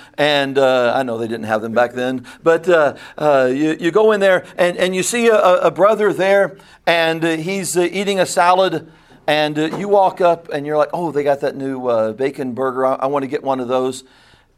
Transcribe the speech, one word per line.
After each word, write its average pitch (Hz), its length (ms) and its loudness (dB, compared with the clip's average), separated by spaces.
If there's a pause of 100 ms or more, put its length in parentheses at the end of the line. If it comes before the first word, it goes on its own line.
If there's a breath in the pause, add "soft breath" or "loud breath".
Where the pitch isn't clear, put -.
(160 loud breath)
and, 143 440 0
uh, 127 360 2
I 135 60 0
know 117 160 -6
they 117 100 -4
didn't 110 200 -8
have 110 160 -2
them 113 100 -6
back 120 200 2
then, 127 340 -6 (160 loud breath)
but, 165 260 2
uh, 156 260 4 (220 loud breath)
uh, 135 340 4
you, 151 280 0
you 160 100 -2
go 220 220 4
in 202 80 2
there 190 260 2 (100)
and, 175 220 0
and 185 180 -2
you 185 60 0
see 233 280 0
a, 220 60 4
a, 180 260 4
a 165 100 2
brother 202 420 2
there, 190 460 0 (260 loud breath)
and, 165 400 0
uh, 165 120 0
he's, 170 380 -6
uh, 180 60 2 (100)
eating 196 280 -2
a 165 80 0
salad, 180 640 0 (340 loud breath)
and, 151 320 0
uh, 156 220 -2
you 202 80 -6
walk 196 340 2
up 170 280 2
and 143 180 -6
you're 151 100 -2
like, 147 160 0
"Oh, 165 180 -4
they 143 120 -2
got 143 160 0
that 139 160 -4
new, 135 320 -8
uh, 110 240 0
bacon 135 420 -6
burger. 131 320 -2
I, 135 80 0
I - 140 -4
want 143 160 -2
to 135 40 -6
get 143 140 -6
one 135 180 -2
of 123 80 -8
those." 127 360 -2 (540 soft breath)